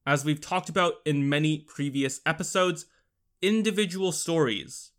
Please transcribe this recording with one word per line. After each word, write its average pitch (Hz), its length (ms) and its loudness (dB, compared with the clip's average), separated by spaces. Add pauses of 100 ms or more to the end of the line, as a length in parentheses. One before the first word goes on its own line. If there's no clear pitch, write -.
As 139 180 2
we've 151 160 0
talked 180 280 -4
about 175 260 2 (100)
in 143 240 2
many 151 300 2
previous 139 680 -4
episodes, 170 640 0 (560)
individual 190 680 0
stories, 139 880 -2